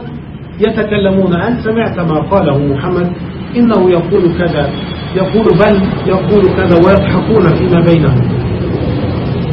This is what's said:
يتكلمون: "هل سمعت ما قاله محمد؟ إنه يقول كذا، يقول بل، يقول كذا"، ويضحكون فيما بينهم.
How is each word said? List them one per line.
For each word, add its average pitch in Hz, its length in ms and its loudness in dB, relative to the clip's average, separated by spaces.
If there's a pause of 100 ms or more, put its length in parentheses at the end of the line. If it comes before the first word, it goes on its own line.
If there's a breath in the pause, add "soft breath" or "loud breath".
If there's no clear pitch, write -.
(600)
يتكلمون: 196 840 0
"هل 233 220 -2
سمعت 220 360 -2
ما 156 300 -2
قاله 165 280 2
محمد؟ 143 540 -2 (440)
إنه 214 340 4
يقول 175 480 2
كذا، 147 320 -2 (460)
يقول 202 300 0
بل، 196 360 4 (260)
يقول 190 360 2 (120)
كذا"، 175 200 2
ويضحكون 196 800 2
فيما 175 300 2
بينهم. 151 540 2 (1120)